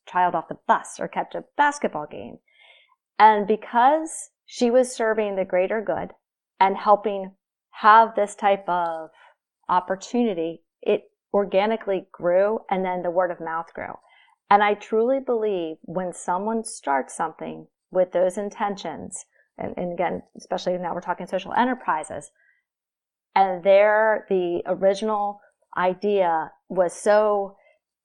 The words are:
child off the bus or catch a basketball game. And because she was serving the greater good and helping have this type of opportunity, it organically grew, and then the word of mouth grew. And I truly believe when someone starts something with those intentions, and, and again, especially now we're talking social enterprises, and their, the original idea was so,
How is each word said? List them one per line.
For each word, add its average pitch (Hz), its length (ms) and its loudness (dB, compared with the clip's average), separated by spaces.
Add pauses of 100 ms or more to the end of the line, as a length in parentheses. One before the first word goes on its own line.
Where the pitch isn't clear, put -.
child 180 280 0
off 160 140 -4
the 147 100 -12 (100)
bus - 320 -2
or - 80 -6
catch - 260 -8
a 170 100 -10 (120)
basketball 285 520 -2
game. - 280 -16 (840)
And 208 280 6
because 247 840 0 (200)
she 240 200 0
was 247 240 2
serving 214 420 -2
the 190 80 0
greater 190 380 0
good 180 300 -6 (460)
and 196 180 2
helping 202 560 0 (380)
have 220 440 6
this 208 200 -2
type 196 320 0
of 165 440 -4 (580)
opportunity, 180 960 -2 (180)
it - 220 0 (320)
organically 202 760 0
grew, 190 500 0 (100)
and 190 120 -2
then 180 200 -4
the 175 80 -4
word 175 200 0
of 170 100 -10
mouth 165 340 -8
grew. - 180 -12 (580)
And 208 120 6
I 208 100 2
truly 233 480 0
believe 208 600 -4
when 175 320 -6
someone 214 500 -4
starts - 500 -4
something 160 520 -10 (240)
with 185 220 0
those 185 260 0
intentions, 202 880 -8 (320)
and, - 180 -8
and 180 160 -6
again, 175 300 -4 (160)
especially 180 400 -4
now 170 160 -6
we're 175 80 -8
talking 180 240 -6
social 190 260 -6
enterprises, 202 800 -2 (1040)
and 185 280 2
their, 208 680 6
the 175 340 0
original 202 760 0 (360)
idea 180 760 0 (180)
was 175 240 0
so, 208 600 2 (500)